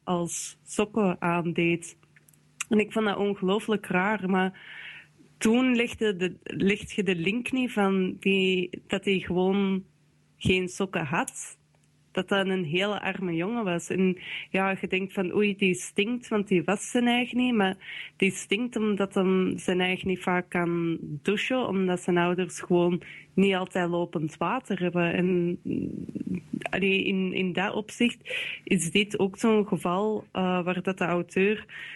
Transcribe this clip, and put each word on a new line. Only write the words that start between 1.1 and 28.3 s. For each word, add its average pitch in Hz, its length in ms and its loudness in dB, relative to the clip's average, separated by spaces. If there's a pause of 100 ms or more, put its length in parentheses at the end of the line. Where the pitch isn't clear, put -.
aandeed." 170 760 0 (720)
En 214 100 4
ik 208 120 0
vond 220 140 0
dat 202 120 0
ongelooflijk 202 680 0
raar, 185 440 0
maar 185 300 0 (800)
toen 247 380 4
legde 233 400 0
de, 175 280 -2
legde 196 520 0
je 214 80 0
de 185 120 0
link 196 360 -2
niet 254 200 0
van 190 480 2
die, 185 500 2 (180)
dat 196 180 -2
hij 196 140 2
gewoon 190 640 2 (540)
geen 185 300 2
sokken 180 380 -4
had. - 520 -4 (540)
Dat 185 160 -4
dat 196 200 2
een 190 160 0
hele 190 380 -2
arme 180 340 -4
jongen 214 280 -2
was. 175 260 -2
En 185 280 2 (320)
ja, 190 320 0
je 196 60 -4
denkt 190 260 -4
van, 185 220 -2
"Oei, 208 200 2
die 190 180 2
stinkt, 214 540 -4
want 208 200 0
die 175 160 4
wast 185 260 -2
zijn 240 180 2
eigen 240 300 0
niet." 247 160 2
Maar 190 240 2 (380)
die 190 160 2
stinkt 233 440 -4
omdat 202 380 0
hem 185 440 2
zijn 180 240 0
eigen 185 260 0
niet 180 140 -2
vaak 180 280 0
kan 170 520 0
douchen, 202 640 -2
omdat 185 320 0
zijn 175 180 0
ouders 175 420 0
gewoon 175 420 2 (320)
niet 196 220 4
altijd 180 340 -2
lopend 170 480 -2
water 196 420 -2
hebben. 175 340 2
En, 175 460 2 (1040)
allee, 190 420 0
in, 190 300 -2
in 185 200 -2
dat 185 200 -2
opzicht - 560 -2 (340)